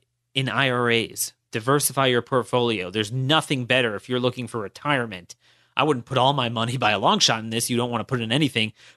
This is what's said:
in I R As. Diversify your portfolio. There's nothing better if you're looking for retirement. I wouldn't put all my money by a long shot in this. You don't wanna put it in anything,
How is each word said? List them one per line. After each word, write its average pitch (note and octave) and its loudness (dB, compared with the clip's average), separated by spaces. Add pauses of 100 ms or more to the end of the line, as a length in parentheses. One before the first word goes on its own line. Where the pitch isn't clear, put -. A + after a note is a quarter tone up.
(340)
in C3 -2
I C3+ 0
R B2 0
As. - -2 (180)
Diversify C3+ 0
your B2 4
portfolio. A#2 0
There's G#2 -2
nothing C3 0
better A#2+ 2
if - -12
you're B2 0
looking B2 -2
for A#2 -8
retirement. A2 -4 (420)
I B2+ 2
wouldn't C#3+ 0
put C3 -2
all C3 4
my B2+ 0
money A#2 -2
by A2+ 2
a G2+ 2
long F3 2
shot A#2 2
in A2 -8
this. A#2 -2
You A#2+ 0
don't A#2+ 0
wanna A2+ -2
put B2+ -4
it A#2 -4
in A2 -4
anything, A#2+ 0 (240)